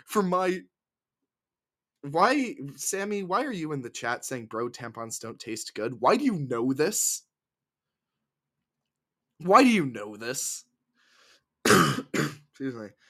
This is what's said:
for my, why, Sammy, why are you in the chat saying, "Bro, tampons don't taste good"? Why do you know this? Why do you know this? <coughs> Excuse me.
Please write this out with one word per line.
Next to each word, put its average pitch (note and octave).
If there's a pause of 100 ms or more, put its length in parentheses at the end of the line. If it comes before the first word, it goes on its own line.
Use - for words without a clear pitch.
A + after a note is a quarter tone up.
for G#3+
my, F#3 (1500)
why, A3+ (220)
Sammy, G3+
why F#3
are D4
you D#3+
in C#3
the A#2
chat A#2+
saying, B2
"Bro, A#2
tampons A#2
don't A2+
taste -
good"? A2
Why C3
do C4
you A#3+
know B2+
this? D3+ (2250)
Why G3
do B3+
you G3+
know G#2+
this? A#2 (560)
<coughs> -
Excuse C3+
me. A2 (220)